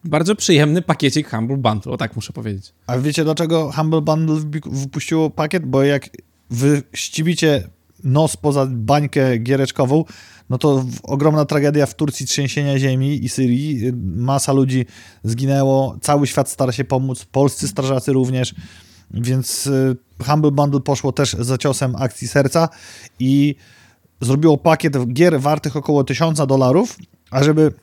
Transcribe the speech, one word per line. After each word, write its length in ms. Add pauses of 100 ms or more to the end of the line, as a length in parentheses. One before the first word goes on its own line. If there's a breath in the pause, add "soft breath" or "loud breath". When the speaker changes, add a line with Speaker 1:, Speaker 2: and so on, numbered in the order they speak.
Speaker 1:
bardzo 320
przyjemny 460
pakiecik 480
Humble 260
Bundle, 360
o 40
tak 200
muszę 160
powiedzieć. 400 (140)
Speaker 2:
A 120
wiecie, 260
dlaczego 480
Humble 280
Bundle 360
wbi-, 240 (100)
wypuściło 600
pakiet? 360
Bo 160
jak 260 (420)
wy 320 (120)
ścibicie 760 (360)
nos 320
poza 300
bańkę 720
giereczkową, 680 (460 loud breath)
no 80
to 200
w-, 240
ogromna 420
tragedia 420
w 80
Turcji, 320
trzęsienia 520
ziemi 460
i 40
Syrii. 600
Y, 40 (240)
masa 360
ludzi 340 (380 loud breath)
zginęło, 760
cały 260
świat 240
stara 220
się 120
pomóc, 400
polscy 440
strażacy 440
również. 420 (560 loud breath)
Więc, 560
y, 300 (280)
Humble 260
Bundle 300
poszło 320
też 280
za 180
ciosem 380
akcji 320
serca 400 (500 loud breath)
i 360 (680 soft breath)
zrobiło 380
pakiet 540
gier 280
wartych 360
około 280
tysiąca 420
dolarów, 500 (340)
a 140
żeby 280 (100)